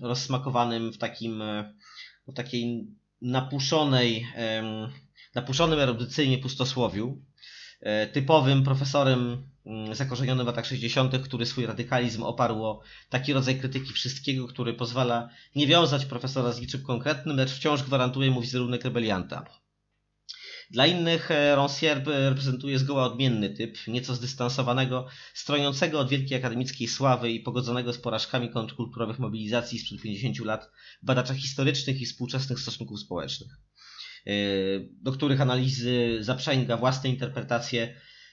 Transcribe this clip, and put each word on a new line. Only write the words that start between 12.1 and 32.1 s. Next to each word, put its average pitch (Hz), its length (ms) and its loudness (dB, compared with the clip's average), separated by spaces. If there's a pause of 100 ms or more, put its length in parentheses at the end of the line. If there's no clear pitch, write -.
oparł 113 420 0
o 107 160 -4 (280)
taki 139 240 0
rodzaj 131 260 2
krytyki 131 340 -6
wszystkiego, 131 540 -4
który 117 260 -4
pozwala 120 560 0 (260)
nie 143 120 2
wiązać 147 380 6
profesora 123 460 -2
z 120 100 -4
niczym 135 220 -6
konkretnym, 143 540 -2
lecz 131 140 2
wciąż 147 320 0
gwarantuje 131 480 2
mu 123 100 2
wizerunek 123 420 -2
rebelianta. 107 600 0 (1300)
Dla 131 160 6
innych, 170 440 2
e, 147 240 6
Rancière 139 500 2
reprezentuje 135 760 2
zgoła 135 260 2
odmienny 120 440 2
typ, 110 380 -8
nieco 127 280 -2
zdystansowanego, 127 920 0 (260)
stroniącego 143 680 0
od 135 100 2
wielkiej 135 280 0
akademickiej 123 500 -2
sławy 120 440 2
i 113 80 -2
pogodzonego 120 540 -2
z - 40 -8
porażkami 117 520 -2
kontrkulturowych 113 680 -4
mobilizacji 110 600 -2
sprzed - 220 -10
pięćdziesięciu 107 440 -4
lat 110 260 -4 (300)
badacza 131 320 0
historycznych 135 680 -2
i 117 40 -6
współczesnych 127 540 -4